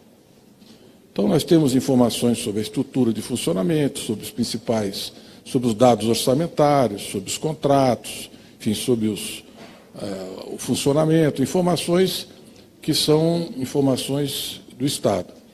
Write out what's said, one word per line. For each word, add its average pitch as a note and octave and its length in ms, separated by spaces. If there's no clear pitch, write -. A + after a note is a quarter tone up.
Então, G3 160
nós E3+ 160
temos D3+ 320
informações A#2+ 640
sobre G#2 220
a - 20
estrutura B2 480
de G#2+ 120
funcionamento, D#3 800
sobre G#2 220
os - 80
principais, A2 840
sobre B2+ 240
os A2+ 60
dados A2+ 320
orçamentários, C3+ 960
sobre - 280
os - 80
contratos, C#3 920
enfim, A2 140
sobre A2 340
os, - 340
eh, F#2+ 520
o - 60
funcionamento, D3+ 840
informações F3+ 840
que D#3 100
são E3 640
informações C3+ 1040
do B2+ 60
Estado. G#2 480